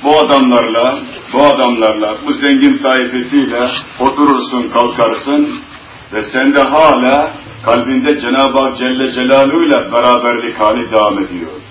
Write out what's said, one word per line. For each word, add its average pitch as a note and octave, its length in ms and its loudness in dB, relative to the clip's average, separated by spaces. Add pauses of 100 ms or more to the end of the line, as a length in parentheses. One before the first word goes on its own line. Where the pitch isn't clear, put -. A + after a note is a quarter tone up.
Bu C#3 60 0
adamlarla, B2+ 880 2 (340)
bu - 40 0
adamlarla, A2+ 800 0 (100)
bu C#3+ 60 -2
zengin C#3 440 2
taifesiyle B2 920 -2 (300)
oturursun, B2+ 680 0
kalkarsın A#2+ 920 0 (540)
ve G#2+ 80 -4
sende C3+ 380 0
hala C#3+ 760 2 (320)
kalbinde B2+ 560 0
Cenab-ı C3+ 380 0
Hak C3 180 -2
Celle B2+ 340 -2
Celaluhu'yla C3+ 800 2
beraberlik A#2+ 680 0
hali A2+ 320 0
devam G#2 320 0
ediyor. F2 280 -10 (200)